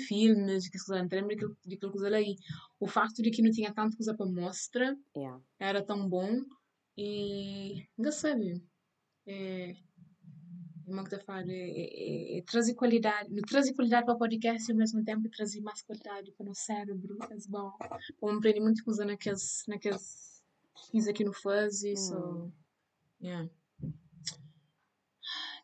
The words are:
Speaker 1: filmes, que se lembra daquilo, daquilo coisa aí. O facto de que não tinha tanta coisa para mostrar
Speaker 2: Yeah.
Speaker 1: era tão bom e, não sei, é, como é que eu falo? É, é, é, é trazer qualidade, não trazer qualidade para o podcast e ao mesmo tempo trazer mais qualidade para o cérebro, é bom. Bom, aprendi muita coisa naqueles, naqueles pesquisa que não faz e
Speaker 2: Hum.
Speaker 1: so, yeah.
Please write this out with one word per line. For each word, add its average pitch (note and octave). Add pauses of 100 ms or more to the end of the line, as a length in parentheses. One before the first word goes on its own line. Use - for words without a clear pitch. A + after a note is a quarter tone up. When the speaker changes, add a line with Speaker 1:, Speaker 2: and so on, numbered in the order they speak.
Speaker 1:
filmes, G3+
que F#3+
se F#3+
lembra F#3
daquilo, G#3
daquilo F#3+
coisa G3+
aí. G3+ (440)
O G#3
facto G#3+
de A3
que A3+
não A3+
tinha G#3+
tanta A3
coisa G#3+
para G3+
mostrar F#3+ (220)
Speaker 2:
Yeah. C3 (160)
Speaker 1:
era G3
tão G3+
bom F#3+ (540)
e, G3+ (100)
não B3+
sei, G#3+ (640)
é, F#3+ (1120)
como F#3+
é F#3+
que G3
eu G3
falo? F#3
É, F#3
é, -
é, -
é F3+
trazer A#3
qualidade, A3
não G3+
trazer C4
qualidade A#3+
para A#3+
o A#3
podcast A3+
e -
ao A3
mesmo A3
tempo A3
trazer G#3
mais G#3
qualidade G3+
para G3+
o -
cérebro, G3+ (140)
é G#3+ (120)
bom. G3 (500)
Bom, G#3
aprendi G#3+
muita A3
coisa G#3
naqueles, G3+
naqueles - (360)
pesquisa G#3+
que G#3+
não G3+
faz G3+
e G3+
Speaker 2:
Hum. -
Speaker 1:
so, F3+ (680)
yeah. F3 (2250)